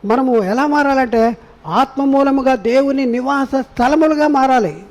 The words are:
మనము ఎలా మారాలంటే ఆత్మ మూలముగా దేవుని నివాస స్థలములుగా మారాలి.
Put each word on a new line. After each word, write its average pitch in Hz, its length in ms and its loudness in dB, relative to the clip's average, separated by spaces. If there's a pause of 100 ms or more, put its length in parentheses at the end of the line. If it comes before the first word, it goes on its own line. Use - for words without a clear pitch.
మనము 240 400 0
ఎలా 233 220 -2
మారాలంటే 262 680 0 (300)
ఆత్మ 254 380 -2
మూలముగా 269 500 2
దేవుని 269 520 0
నివాస 262 540 -2
స్థలములుగా 302 680 0
మారాలి. 262 640 0